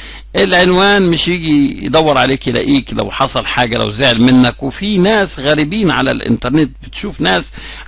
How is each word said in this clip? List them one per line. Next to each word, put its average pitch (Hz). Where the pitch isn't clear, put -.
العنوان 185
مش 170
يجي 160
يدور 151
عليك 131
يلاقيك، 120
لو 107
حصل 127
حاجة، 120
لو 110
زعل 117
منك. 123
وفي 196
ناس 196
غريبين 151
على 127
الإنترنت، 127
بتشوف -
ناس 180